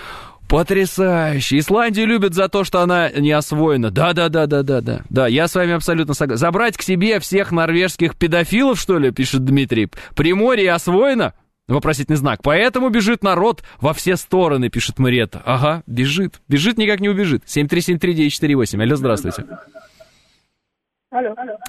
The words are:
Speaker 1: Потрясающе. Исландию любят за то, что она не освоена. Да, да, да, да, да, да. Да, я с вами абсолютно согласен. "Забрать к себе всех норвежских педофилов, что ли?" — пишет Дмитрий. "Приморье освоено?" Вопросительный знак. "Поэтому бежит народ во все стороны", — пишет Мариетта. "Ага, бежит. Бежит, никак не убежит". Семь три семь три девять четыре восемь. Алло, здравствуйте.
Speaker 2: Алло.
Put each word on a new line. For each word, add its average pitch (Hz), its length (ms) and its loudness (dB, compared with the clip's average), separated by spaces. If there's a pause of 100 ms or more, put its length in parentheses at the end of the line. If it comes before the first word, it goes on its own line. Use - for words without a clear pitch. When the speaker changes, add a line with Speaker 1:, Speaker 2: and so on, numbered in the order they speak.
(480)
Speaker 1:
Потрясающе. 170 1080 0
Исландию 220 480 0
любят 202 280 2
за 190 140 2
то, 196 140 0
что 180 180 0
она 175 300 2
не 143 220 0
освоена. 151 580 0
Да, 156 220 0
да, 170 160 0
да, 156 180 2
да, 143 160 0
да, 135 180 0
да. 120 200 -6 (100)
Да, 127 160 2
я 143 220 2
с - 80 -6
вами 180 160 2
абсолютно 160 420 -2
согласен. 127 240 -2
"Забрать 180 380 0
к - 60 -12
себе 190 360 0
всех 190 320 -2
норвежских 165 680 0
педофилов, 180 600 2
что 180 200 0
ли?" — 135 140 2
пишет 131 320 -2
Дмитрий. 127 440 2 (260)
"Приморье 196 580 2
освоено?" 190 600 2 (320)
Вопросительный 147 500 0
знак. 131 280 -2
"Поэтому 240 460 2
бежит 220 340 0
народ 196 400 0 (160)
во 147 120 0
все 185 240 -2
стороны", — 147 540 0
пишет - 300 -4
Мариетта. 123 440 0
"Ага, 147 440 -2
бежит. 139 580 -4
Бежит, 170 320 0
никак 208 220 0
не 202 80 0
убежит". 185 380 0
Семь 147 200 -2
три 175 140 0
семь 175 180 0
три 175 160 0
девять 151 180 2
четыре 147 220 0
восемь. 107 260 0
Алло, 117 140 2
здравствуйте. 120 500 -2 (1700)
Speaker 2:
Алло. 240 240 -4 (340)